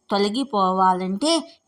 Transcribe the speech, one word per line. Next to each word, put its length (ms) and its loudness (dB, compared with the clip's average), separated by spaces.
తొలగిపోవాలంటే 1400 0